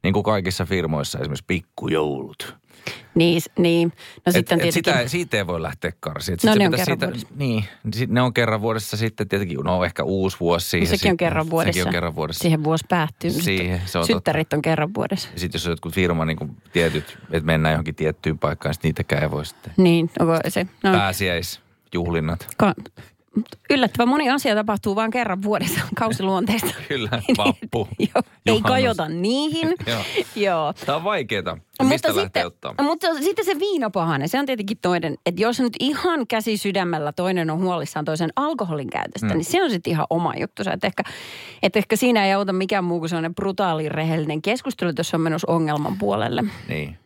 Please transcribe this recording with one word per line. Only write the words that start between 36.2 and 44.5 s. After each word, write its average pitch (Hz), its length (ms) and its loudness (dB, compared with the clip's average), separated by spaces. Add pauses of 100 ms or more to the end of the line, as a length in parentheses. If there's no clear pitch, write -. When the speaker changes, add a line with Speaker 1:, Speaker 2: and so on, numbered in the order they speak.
Speaker 2:
käsi 220 300 -2
sydämellä 175 560 -2
toinen 180 380 0
on 156 80 -2
huolissaan 165 460 -2
toisen 156 320 0
alkoholin 208 540 -2
käytöstä, - 360 -6
Speaker 1:
Mm. 139 100 0
Speaker 2:
niin 165 80 0
se 359 180 2
on 320 80 2
sit 175 160 -2
ihan 160 240 0
oma 165 300 0
juttu. - 220 -6 (100)
Että 190 140 -2
ehkä, - 160 -2 (600)
että 196 160 2
ehkä 208 180 2
siinä 220 300 4
ei 196 60 4
auta 196 200 2
mikään 190 320 0
muu 175 140 0
kuin 165 100 -4
sellainen 165 260 -2
brutaali, 185 540 -2
rehellinen 156 540 -2
keskustelu, 214 560 -2